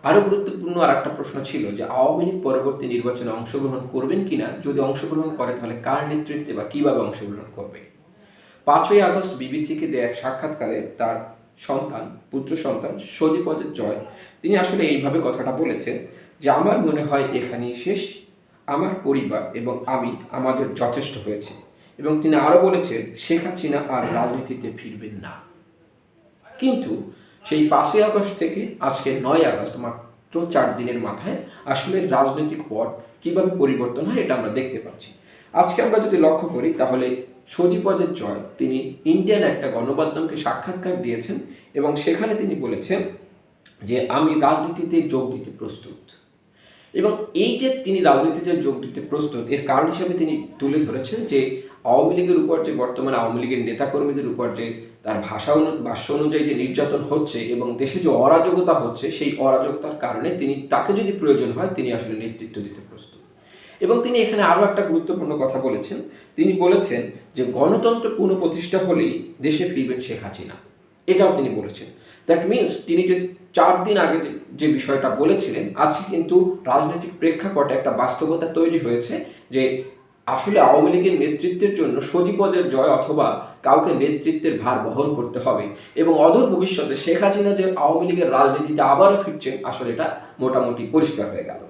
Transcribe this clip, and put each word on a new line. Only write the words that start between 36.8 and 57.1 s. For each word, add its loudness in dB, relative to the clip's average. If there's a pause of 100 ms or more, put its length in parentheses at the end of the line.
সজীব 2
অজিত 2
জয় -6 (180)
তিনি -2 (100)
ইন্ডিয়ান 4
একটা 0
গণমাধ্যমকে -2
সাক্ষাৎকার -4
দিয়েছেন -4 (380)
এবং 0
সেখানে 0
তিনি -2
বলেছেন -4 (800)
যে, -2
"আমি 2
রাজনীতিতে 0
যোগ -2
দিতে -10
প্রস্তুত।" -14 (840)
এবং 0 (100)
এই 2
যে 2
তিনি 0
রাজনীতিতে 4
যোগ -2
দিতে -10
প্রস্তুত, -4
এর -2
কারণ 2
হিসেবে -2
তিনি -2 (100)
তুলে 0
ধরেছেন -2
যে 0 (220)
আওয়ামী 4
লীগের 4
উপর 2
যে, -2
বর্তমানে -2
আওয়ামী 0
লীগের -2
নেতাকর্মীদের -2
উপর -4
যে -10 (120)
তার -4
ভাষা -2
অনু-, 2
ভাষ্য -6
অনুযায়ী 2
যে 0
নির্যাতন 0
হচ্ছে -2